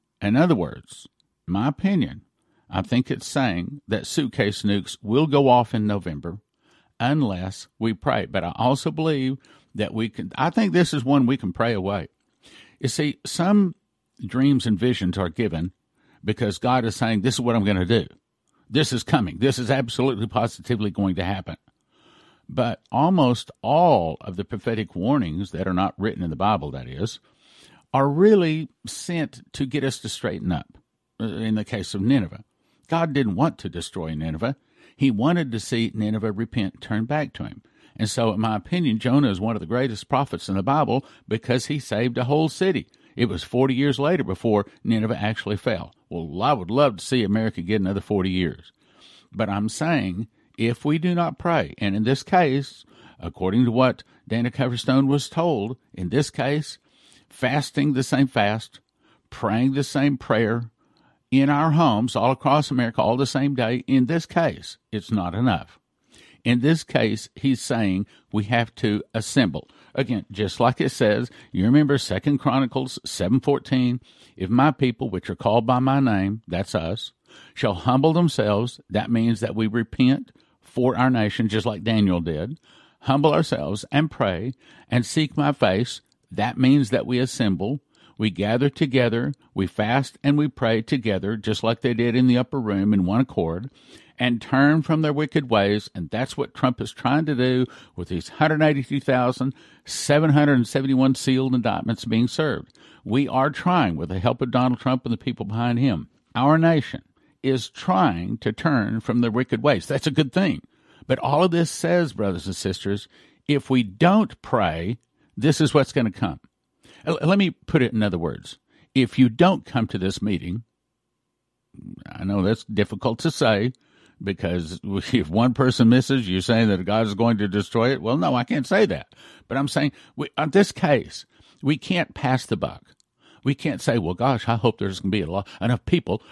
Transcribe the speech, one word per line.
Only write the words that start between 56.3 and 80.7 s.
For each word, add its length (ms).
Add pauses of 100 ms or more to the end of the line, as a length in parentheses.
case, 480 (500)
fasting 640
the 100
same 240
fast, 520 (500)
praying 440
the 100
same 340
prayer 540 (580)
in 200
our 220
homes 440
all 160
across 400
America 300
all 160
the 100
same 260
day, 320
in 220
this 180
case, 520 (140)
it's 200
not 240
enough. 440 (640)
In 160
this 240
case, 520
he's 260
saying 440 (280)
we 100
have 320
to 260 (120)
assemble. 560 (260)
Again, 340
just 300
like 220
it 80
says, 420 (220)
you 100
remember 340
Second 420
Chronicles 640
seven 340
fourteen, 640 (340)
"If 140
my 220
people, 380
which 200
are 60
called 300
by 140
my 220
name," 440
that's 300
us, 380 (400)
"shall 200
humble 380
themselves," 800
that 200
means 300
that 160
we 120
repent 640 (260)
for 380